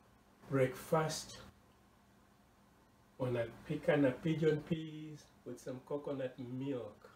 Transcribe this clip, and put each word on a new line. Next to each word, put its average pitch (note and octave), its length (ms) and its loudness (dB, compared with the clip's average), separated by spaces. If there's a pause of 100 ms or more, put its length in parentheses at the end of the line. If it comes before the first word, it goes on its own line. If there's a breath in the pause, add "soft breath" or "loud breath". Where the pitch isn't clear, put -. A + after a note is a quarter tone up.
(500)
breakfast. D3+ 880 0 (1800)
Wanapika B2+ 800 2
na C#3 140 8
pigeon D#3 580 2
peas D#3 540 -4 (220)
with B2 140 -10
some B2+ 260 -8
coconut C#3+ 540 -4
milk. B2+ 760 -6